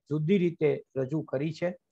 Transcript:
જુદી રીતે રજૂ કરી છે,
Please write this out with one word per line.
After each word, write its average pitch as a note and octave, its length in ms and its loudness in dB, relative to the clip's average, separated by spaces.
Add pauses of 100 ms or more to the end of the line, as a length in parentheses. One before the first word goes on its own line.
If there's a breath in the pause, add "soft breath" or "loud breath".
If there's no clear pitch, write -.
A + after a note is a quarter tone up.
(100)
જુદી D#3 280 2
રીતે E3 440 2 (140)
રજૂ C3+ 260 -2
કરી D3+ 300 -4
છે, F3+ 260 -6 (140)